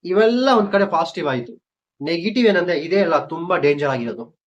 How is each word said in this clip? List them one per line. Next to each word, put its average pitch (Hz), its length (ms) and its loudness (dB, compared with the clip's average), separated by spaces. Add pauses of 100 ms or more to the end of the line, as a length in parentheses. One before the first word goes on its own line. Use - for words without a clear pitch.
ಇವೆಲ್ಲ 220 540 2
ಒಂದ್ 202 140 0
ಕಡೆ 202 140 2
ಪಾಸಿಟಿವ್ 165 420 -4
ಆಯ್ತು. 123 260 -4 (480)
ನೆಗೆಟಿವ್ 185 460 0
ಏನಂದ್ರೆ 175 320 2
ಇದೇ 170 220 0
ಅಲ್ಲ 160 240 0
ತುಂಬಾ 170 320 -4
ಡೇಂಜರ್ 143 320 2
ಆಗಿರೋದು. 117 460 -6 (120)